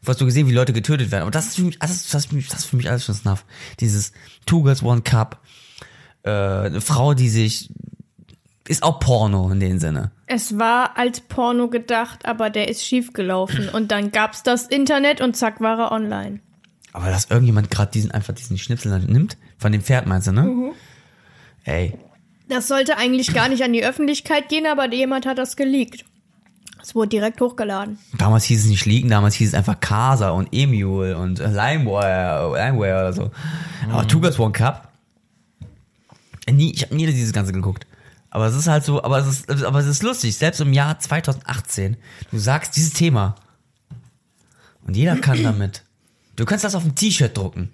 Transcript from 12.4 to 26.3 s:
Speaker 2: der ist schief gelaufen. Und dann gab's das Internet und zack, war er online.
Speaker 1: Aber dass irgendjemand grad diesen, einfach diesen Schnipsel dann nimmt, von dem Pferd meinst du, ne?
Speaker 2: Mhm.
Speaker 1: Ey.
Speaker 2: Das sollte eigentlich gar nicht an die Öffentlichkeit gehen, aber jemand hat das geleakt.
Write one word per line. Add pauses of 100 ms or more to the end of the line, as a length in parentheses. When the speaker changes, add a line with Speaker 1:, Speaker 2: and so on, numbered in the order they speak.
Speaker 2:
der
ist
schief
gelaufen.
Und
dann
gab's
das
Internet
und
zack,
war
er
online. (540)
Speaker 1:
Aber
dass
irgendjemand
grad
diesen,
einfach
diesen
Schnipsel
dann
nimmt, (200)
von
dem
Pferd
meinst
du,
ne?
Speaker 2:
Mhm. (920)
Speaker 1:
Ey. (500)
Speaker 2:
Das
sollte
eigentlich
gar
nicht
an
die
Öffentlichkeit
gehen,
aber
jemand
hat
das
geleakt. (760)